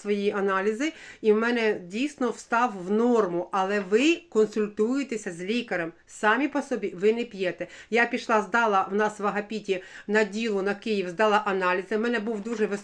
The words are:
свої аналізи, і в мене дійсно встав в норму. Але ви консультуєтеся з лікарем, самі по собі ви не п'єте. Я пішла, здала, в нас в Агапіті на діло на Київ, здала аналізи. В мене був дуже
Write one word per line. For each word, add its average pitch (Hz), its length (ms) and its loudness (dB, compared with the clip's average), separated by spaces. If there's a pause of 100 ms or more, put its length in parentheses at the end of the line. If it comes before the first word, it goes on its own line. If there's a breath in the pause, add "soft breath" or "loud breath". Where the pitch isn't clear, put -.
свої 202 300 0
аналізи, 202 640 0 (280 loud breath)
і 214 120 4
в 208 40 4
мене 226 360 0
дійсно 233 560 -4
встав 233 440 -2 (140)
в 190 40 -4
норму. 214 600 2
Але 196 280 0
ви 247 500 2
консультуєтеся 214 1000 0
з 170 100 -12
лікарем, 185 520 -4 (140)
самі 233 400 2
по 285 140 -2
собі 202 340 -4
ви 202 180 4
не 233 100 -2
п'єте. 180 440 -4 (220 loud breath)
Я 233 160 4
пішла, 240 360 0
здала, 196 500 2
в 196 40 -2
нас 208 240 0
в 202 80 -2
Агапіті 202 560 -4 (240 loud breath)
на 214 160 4
діло 208 380 -2
на 202 140 0
Київ, 202 340 -2
здала 208 360 2
аналізи. 190 520 0
В - 20 0
мене 240 200 0
був 214 220 -4
дуже 214 260 -2 (160)